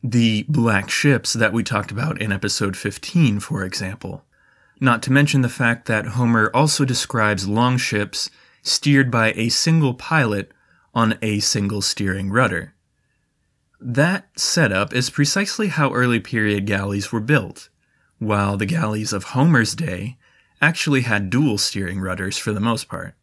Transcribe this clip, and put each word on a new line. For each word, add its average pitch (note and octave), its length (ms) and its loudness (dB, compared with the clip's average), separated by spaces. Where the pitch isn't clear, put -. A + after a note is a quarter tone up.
The A2+ 460 2
black A2+ 420 2
ships - 440 0
that A2 180 2
we A2+ 120 0
talked G#2 280 -4
about A#2+ 300 -4
in G#2+ 100 -2
episode G2 460 -2
fifteen, A2 640 0
for G2 240 -6
example, F#2+ 600 -8
not A#2+ 240 4
to B2+ 80 -2
mention C#3+ 300 4
the A#2+ 80 0
fact A#2 380 -2
that G#2+ 180 0
Homer A#2 480 2
also D3 320 2
describes G#2+ 600 0
long A#2+ 300 2
ships - 520 -4
steered C#3 480 2
by A2+ 220 2
a A#2 160 -2
single D#3 440 2
pilot A#2 580 -2
on A2 260 2
a G#2+ 180 -2
single G2+ 420 -2
steering F#2+ 500 -4
rudder. G2+ 420 0
That C#3+ 480 0
setup G#2+ 540 2
is B2+ 160 -2
precisely G3 580 -2
how D3 240 0
early A#2+ 300 2
period G#2 440 0
galleys G2+ 460 -4
were A#2 80 -2
built, A2+ 480 -2
while G2+ 380 0
the G2+ 100 -2
galleys G#2+ 460 -2
of G2+ 140 -4
Homer's C3 500 2
day F2+ 420 -8
actually D3 400 2
had G#2 280 -2
dual A#2+ 280 2
steering F#2+ 420 -4
rudders F#2 380 -4
for G#2+ 160 -4
the G#2 80 -4
most A2+ 260 -2
part. - 360 -12